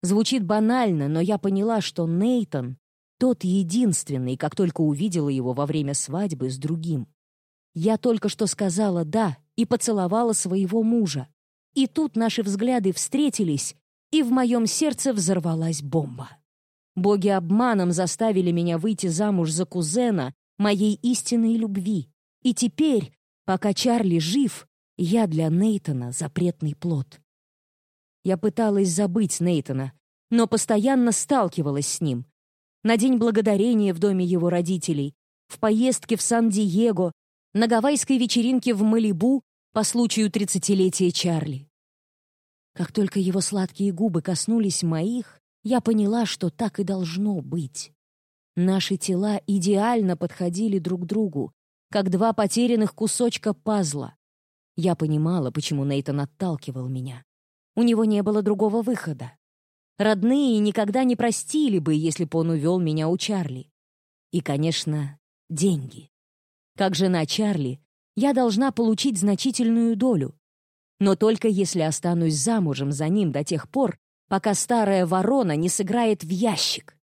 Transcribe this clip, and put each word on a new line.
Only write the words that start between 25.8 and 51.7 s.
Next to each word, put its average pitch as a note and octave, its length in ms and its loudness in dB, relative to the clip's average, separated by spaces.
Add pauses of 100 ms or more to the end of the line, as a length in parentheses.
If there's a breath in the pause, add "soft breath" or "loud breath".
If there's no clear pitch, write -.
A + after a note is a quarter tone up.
запретный D#3 640 -4
плод. D#3+ 460 -6 (1000)
Я F#3 140 0
пыталась G3+ 520 0
забыть F#3+ 500 0
Нейтана, C#3+ 540 -2 (360)
но A#3 180 4
постоянно A#3 640 2
сталкивалась D#3+ 760 0
с - 140 -6
ним. B2+ 240 -2 (580)
На A3+ 140 2
День B3 200 2
Благодарения G#3+ 760 2
в E3 60 -6
доме F#3 260 2
его F3 240 2
родителей, E3 640 -2 (340)
в - 120 -20
поездке A3 580 0
в - 40 -4
Сан-Диего, G#3 880 2 (420)
на A3+ 140 2
гавайской B3+ 500 2
вечеринке A#3+ 560 2
в G3+ 100 2
Малибу — A3 600 2 (300)
по A3 100 0
случаю A3 480 0
тридцатилетия F#3+ 800 0
Чарли. D#3 560 -2 (1040)
Как - 180 -6
только G3+ 280 0
его F#3 220 0
сладкие G3 500 -4
губы F3 300 0
коснулись G3 600 -2
моих, F3 560 -4 (240)
я A#3+ 180 0
поняла, A3 440 2
что - 240 -4
так G#3+ 300 -6
и G3+ 40 0
должно F#3 580 -2
быть. C#3 500 -8 (640)
Наши F#3 420 0
тела G3 500 -2
идеально G3+ 720 2
подходили F#3 600 -2
друг F3 260 -4
другу, F3 480 -4 (360)